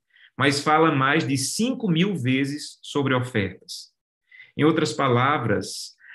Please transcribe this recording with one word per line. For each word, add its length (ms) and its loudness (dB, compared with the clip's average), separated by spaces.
mas 240 2
fala 320 4
mais 320 2
de 100 -2
cinco 540 -2
mil 240 2
vezes 680 -4
sobre 320 -2
ofertas. 760 -4
Em 60 0
outras 300 2
palavras, 1040 0